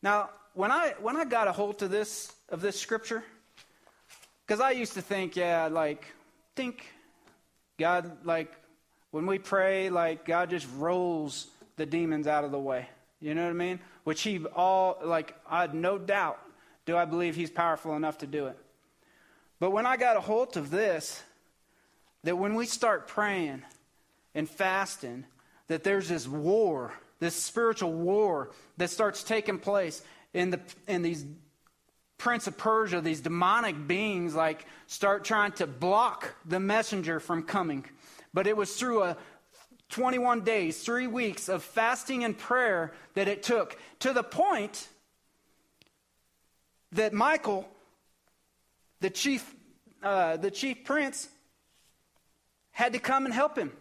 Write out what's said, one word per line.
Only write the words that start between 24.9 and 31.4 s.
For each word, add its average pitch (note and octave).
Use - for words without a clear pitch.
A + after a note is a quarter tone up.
that D#3+
there's G3
this D3
war, D3+
this E3
spiritual A3
war F#3
that F3
starts G#3
taking G#3+
place G3
in F3+
the, F3+
in F3+
these D#3+